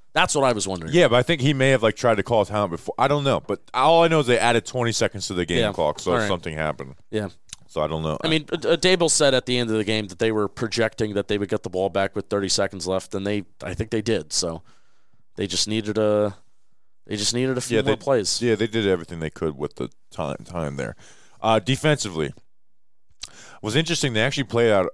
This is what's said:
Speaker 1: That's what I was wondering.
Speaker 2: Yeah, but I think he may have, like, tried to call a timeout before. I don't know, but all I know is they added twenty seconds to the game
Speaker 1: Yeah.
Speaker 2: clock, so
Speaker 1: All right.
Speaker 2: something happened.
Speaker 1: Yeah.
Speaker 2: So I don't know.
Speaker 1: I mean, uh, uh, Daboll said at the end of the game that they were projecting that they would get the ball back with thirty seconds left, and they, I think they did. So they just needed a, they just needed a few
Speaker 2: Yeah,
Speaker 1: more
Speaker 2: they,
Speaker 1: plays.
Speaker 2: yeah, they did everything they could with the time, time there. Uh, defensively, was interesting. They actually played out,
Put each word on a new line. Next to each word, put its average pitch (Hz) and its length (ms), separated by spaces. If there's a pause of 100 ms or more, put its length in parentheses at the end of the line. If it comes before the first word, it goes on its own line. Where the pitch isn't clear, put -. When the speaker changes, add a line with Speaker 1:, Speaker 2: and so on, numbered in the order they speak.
(140)
Speaker 1:
That's 170 200
what 139 100
I 127 100
was 98 140
wondering. 87 260
Speaker 2:
Yeah, 160 160
but 117 80
I 127 40
think 151 200
he 143 120
may 135 160
have, 123 140
like, 110 120
tried 117 200
to 98 80
call 113 180
a 95 40
timeout 104 260
before. - 260
I 127 100
don't 143 180
know, 120 160
but - 200 (100)
all 160 320
I 170 40
know 160 140
is 123 40
they 120 140
added 117 260
twenty 117 280
seconds 101 340
to 98 80
the 87 100
game 85 140
Speaker 1:
Yeah. 104 140
Speaker 2:
clock, 76 260
so 90 140
Speaker 1:
All 123 40
right. 107 100
Speaker 2:
something 85 280
happened. 71 400 (160)
Speaker 1:
Yeah. 107 180 (380)
Speaker 2:
So - 140
I 78 60
don't 78 160
know. 78 200
Speaker 1:
I 160 60
mean, 156 240
uh, - 20
uh, 165 220
Daboll 175 340
said 139 220
at 127 120
the 123 120
end 117 120
of 110 60
the 107 80
game 107 240
that 95 100
they 113 140
were 107 160
projecting 110 680
that 101 140
they 104 100
would 98 120
get 110 140
the 92 60
ball 92 200
back 98 260
with 101 140
thirty 98 200
seconds 95 380
left, 95 260
and 98 140
they, 104 160 (180)
I 92 140
think 113 160
they 110 100
did. 104 320
So 82 300 (720)
they 101 100
just 92 220
needed 107 300
a, 104 400 (680)
they 107 120
just 120 160
needed 127 240
a 123 40
few 117 160
Speaker 2:
Yeah, 104 60
Speaker 1:
more 110 140
Speaker 2:
they, - 40
Speaker 1:
plays. 117 400
Speaker 2:
yeah, 117 140
they 110 120
did 107 200
everything 87 320
they 78 100
could 78 280
with 71 180
the - 140 (200)
time, 73 360
time 78 320
there. 64 180 (460)
Uh, 110 180
defensively, 104 760 (1300)
was 107 140
interesting. 156 380
They 110 80
actually 135 240
played 117 260
out, 95 220